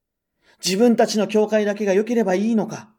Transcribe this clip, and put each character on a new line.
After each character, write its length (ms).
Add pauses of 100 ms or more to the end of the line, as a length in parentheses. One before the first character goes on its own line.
(640)
自 140
分 180
た 120
ち 100
の 100
教 200
会 180
だ 80
け 120
が 80
良 100
け 100
れ 100
ば 120
い 160
い 40
の 120
か？ 320